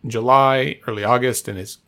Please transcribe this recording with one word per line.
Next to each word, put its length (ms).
July, 800
early 160
August, 440
and 100
it's 300